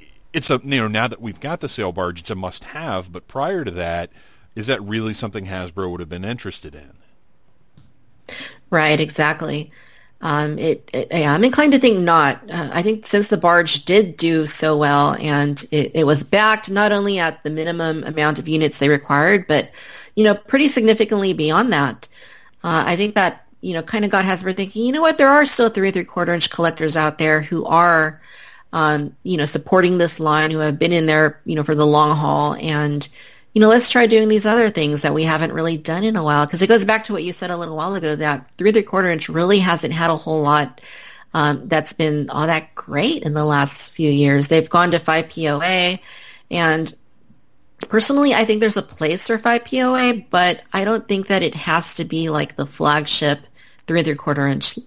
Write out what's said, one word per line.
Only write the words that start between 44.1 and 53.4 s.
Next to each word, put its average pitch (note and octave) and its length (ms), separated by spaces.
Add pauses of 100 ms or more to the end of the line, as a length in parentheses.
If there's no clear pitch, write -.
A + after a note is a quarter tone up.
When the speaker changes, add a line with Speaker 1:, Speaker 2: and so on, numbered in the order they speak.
Speaker 2:
years. C#3+ 360
They've E3 220
gone F3 220
to E3 80
five D#3+ 300
P D#3+ 200
O C#3+ 140
A, F3+ 360 (520)
and D#3+ 420 (960)
personally, C#4 460
I A3 100
think G#3+ 140
there's G#3+ 180
a F#3+ 60
place D#3+ 420
for A3+ 140
five A#3 260
P B3+ 160
O B3+ 140
A, B3 160 (180)
but F3+ 320 (100)
I G3 120
don't A3+ 240
think G3 200
that G3 140
it E3+ 140
has E3 400
to E3 100
be, D#3+ 240
like, D3+ 260
the C#3+ 120
flagship D3 720 (480)